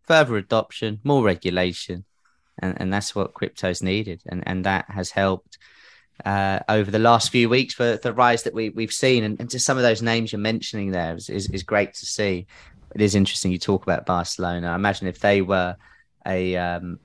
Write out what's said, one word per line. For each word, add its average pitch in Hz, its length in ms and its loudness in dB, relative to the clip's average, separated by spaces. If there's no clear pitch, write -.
further 147 340 4
adoption, 107 680 -2
more 139 200 4
regulation, 90 800 0
and, 92 200 -4
and 92 140 -2
that's 101 220 -4
what 101 180 -2
crypto's - 480 -4
needed, 92 460 -4
and, 87 180 -8
and 92 200 -4
that 95 240 0
has 92 220 -8
helped, 95 460 0
uh, 98 340 0
over 104 220 2
the 107 80 2
last 117 300 6
few 117 200 4
weeks 127 240 2
for 120 240 0
the 120 160 -4
rise 120 300 4
that - 100 -4
we, 110 160 -4
we've 110 240 -6
seen, 127 300 2
and, 107 160 -4
and 120 100 -8
just 127 160 -2
some 135 120 2
of 127 60 2
those 110 180 4
names 113 300 0
you're 104 80 -4
mentioning 104 520 -2
there 82 240 -2
is, - 140 -12
is, 98 220 -6
is 95 120 -6
great 104 300 0
to - 120 -14
see. 95 420 -2
It 104 80 -4
is 101 140 4
interesting 95 360 2
you 90 60 0
talk 95 260 0
about - 220 -2
Barcelona. 87 680 -2
I 85 40 -2
imagine 98 320 -2
if 87 120 -8
they 101 220 4
were 90 340 0
a, 92 300 -2
um, 87 500 -6